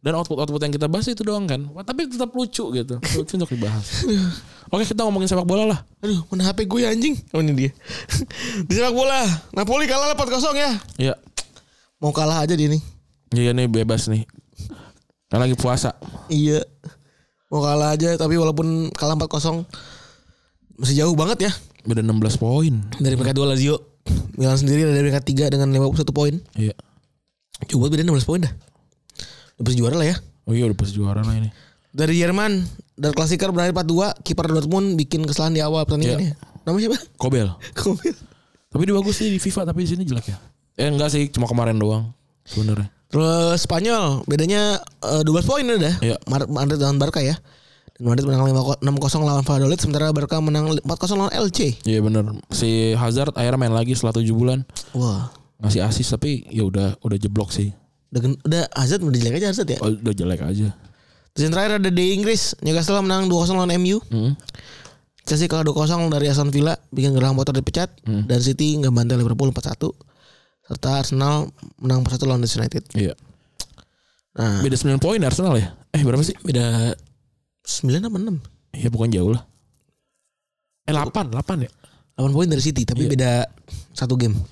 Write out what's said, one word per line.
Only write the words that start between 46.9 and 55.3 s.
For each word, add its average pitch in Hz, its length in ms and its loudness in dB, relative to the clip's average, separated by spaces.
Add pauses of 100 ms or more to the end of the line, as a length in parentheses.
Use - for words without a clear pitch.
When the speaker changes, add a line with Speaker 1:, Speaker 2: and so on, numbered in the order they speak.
Speaker 2:
Barca 143 240 0
ya. 143 160 0 (560)
Dan 120 160 -2
Madrid 131 160 2
menang 135 180 2
lima 135 160 4
ko-, 135 160 0
enam 139 220 0
kosong 143 240 0
lawan 143 240 2
Valladolid, 139 320 2
sementara 151 320 0
Barca 151 260 -2
menang 156 380 0
empat 151 240 -4
kosong 196 240 0
lawan 196 80 0
L 233 180 0
C. 156 320 0
Speaker 1:
Iya 110 220 2
bener. 107 240 2 (240)
Si 113 420 2
Hazard 120 400 0
akhirnya 123 240 -2
main 123 140 0
lagi 117 240 2
setelah 113 240 0
tujuh 113 160 2
bulan. 127 320 2 (240)
Speaker 2:
Wah. 120 400 -2 (260)